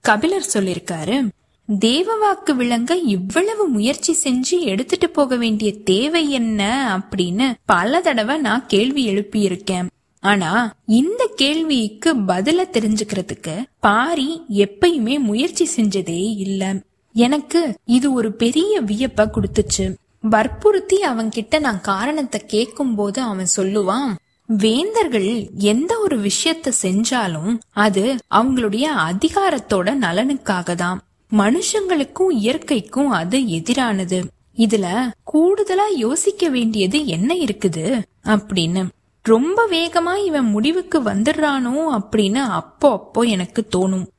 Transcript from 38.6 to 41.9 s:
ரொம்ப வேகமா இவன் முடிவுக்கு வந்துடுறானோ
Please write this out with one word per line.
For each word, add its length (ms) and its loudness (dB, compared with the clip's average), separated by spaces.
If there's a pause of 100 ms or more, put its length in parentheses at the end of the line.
ரொம்ப 480 4
வேகமா 540 0
இவன் 200 0
முடிவுக்கு 580 0
வந்துடுறானோ 720 0 (160)